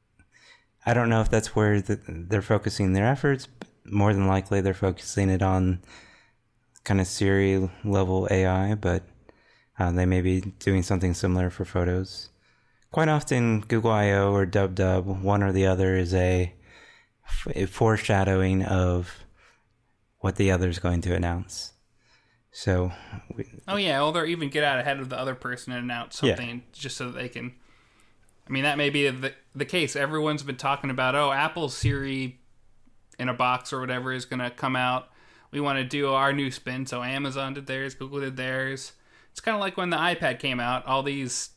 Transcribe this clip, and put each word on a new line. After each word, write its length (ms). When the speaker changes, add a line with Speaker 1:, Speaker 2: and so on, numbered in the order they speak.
Speaker 1:
I 80
don't 160
know 120
if 80
that's 260
where 260
the, 260
they're 340
focusing 520
their 120
efforts. 420
More 280
than 140
likely, 320
they're 140
focusing 560
it 120
on 400
kinda 220
Siri 640
level 480
A 160
I, 280
but, 280
uh, 140
they 140
may 160
be 200
doing 420
something 300
similar 360
for 140
photos. 640
Quite 160
often, 540
Google 300
I 220
O 200
or 140
Dub 260
Dub, 480
one 220
or 80
the 160
other, 280
is 180
a 400
f-, 320
a 120
foreshadowing 960
of 600
what 180
the 120
other's 300
going 220
to 120
announce. 600
So, 400
we 100
Speaker 2:
Oh, 80
yeah, 240
well, 120
they'll 140
even 240
get 140
out 160
ahead 200
of 100
the 100
other 160
person 360
and 120
announce 400
Speaker 1:
Yeah. 120
Speaker 2:
something 360
just 260
so 140
that 80
they 100
can, 240
I 40
mean, 120
that 160
may 100
be 180
the, 280
the 120
case. 300
Everyone's 460
been 160
talking 320
about, 240
"Oh, 180
Apple's 460
Siri 600
in 100
a 60
box 360
or 80
whatever 320
is 140
gonna 240
come 260
out. 340
We 80
wanna 240
do 280
our 220
new 160
spin." 380
So 160
Amazon 500
did 140
theirs, 260
Google 280
did 140
theirs. 580
It's 100
kinda 180
like 180
when 140
the 60
iPad 420
came 200
out, 280
all 160
these 540